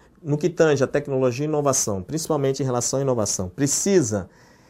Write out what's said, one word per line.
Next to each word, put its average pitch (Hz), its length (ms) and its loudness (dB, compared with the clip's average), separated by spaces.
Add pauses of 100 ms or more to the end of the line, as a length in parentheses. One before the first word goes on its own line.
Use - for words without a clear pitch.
(220)
no 147 160 -2
que 165 120 0
tange 151 340 4
a 120 40 2
tecnologia 131 580 0
e 151 40 -2
inovação, 131 540 0
principalmente 143 580 -2
em 135 40 0
relação 127 340 -2
à - 20 0
inovação, 110 480 -2
precisa, 135 800 0 (400)